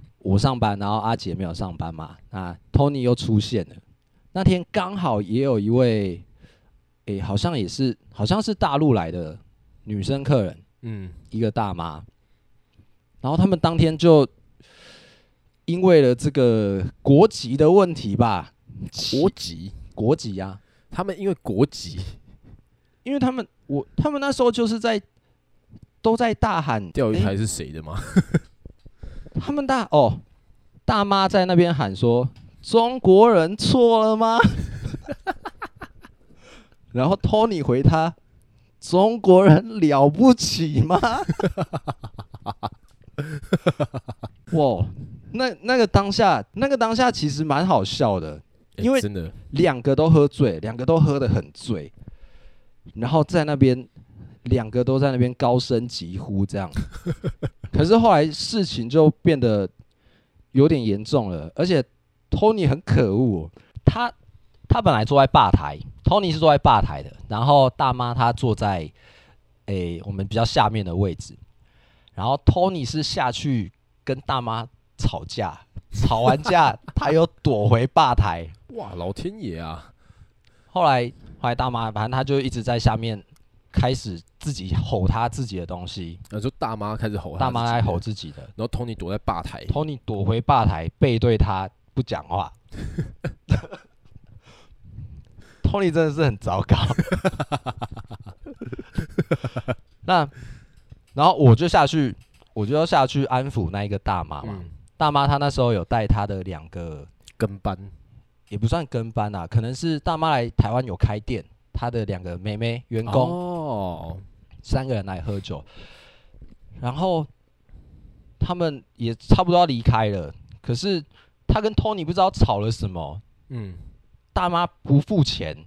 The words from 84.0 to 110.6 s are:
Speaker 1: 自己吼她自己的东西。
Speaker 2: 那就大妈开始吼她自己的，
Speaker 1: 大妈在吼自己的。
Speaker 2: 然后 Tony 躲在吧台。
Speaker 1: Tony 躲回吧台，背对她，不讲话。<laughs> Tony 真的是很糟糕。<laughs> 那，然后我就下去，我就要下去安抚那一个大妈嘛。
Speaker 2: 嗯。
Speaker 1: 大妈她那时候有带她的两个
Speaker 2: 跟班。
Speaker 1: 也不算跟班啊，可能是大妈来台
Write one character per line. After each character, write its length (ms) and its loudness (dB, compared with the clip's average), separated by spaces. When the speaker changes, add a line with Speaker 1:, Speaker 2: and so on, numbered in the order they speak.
Speaker 1:
自 140 -6
己 200 -8
吼 320 -2
她 220 0
自 180 -8
己 140 -10
的 60 -10
东 200 -12
西。 320 -12
Speaker 2:
那 100 -10
就 120 -4
大 220 -6
妈 220 -6
开 140 -4
始 80 -4
吼 200 -10
她 20 -4
自 0 -
己 0 -
的， 0 -
Speaker 1:
大 120 -2
妈 140 -2
在 160 0
吼 180 -2
自 140 -6
己 180 -14
的。 60 -20
Speaker 2:
然 100 -6
后 20 -4
Tony 280 -8
躲 160 -8
在 60 -4
吧 260 -6
台。 220 -14
Speaker 1:
Tony 400 -4
躲 180 -6
回 160 0
吧 240 2
台， 340 -2
背 220 2
对 180 2
她， 320 0
不 80 -4
讲 240 -8
话。 240 -4
<laughs> 80 -12
Tony 300 2
真 160 2
的 60 -4
是 100 0
很 140 2
糟 240 -2
糕。 160 4
<laughs> 1800 -8
那， 200 2
然 120 2
后 100 4
我 180 8
就 140 4
下 180 4
去， 300 0
我 120 -4
就 80 -4
要 120 2
下 200 2
去 200 -2
安 260 -2
抚 180 -2
那 140 -6
一 60 -6
个 100 -4
大 240 -4
妈 200 -12
嘛。 100 -12
Speaker 2:
嗯。 100 -14
Speaker 1:
大 160 0
妈 160 2
她 80 2
那 140 0
时 100 -2
候 140 2
有 100 0
带 240 -2
她 180 0
的 180 -6
两 260 -12
个 360 -12
Speaker 2:
跟 240 -4
班。 180 -6
Speaker 1:
也 80 -8
不 100 0
算 200 -2
跟 220 -6
班 240 -4
啊， 140 -10
可 140 0
能 120 -6
是 240 -4
大 200 -4
妈 140 0
来 180 0
台 220 0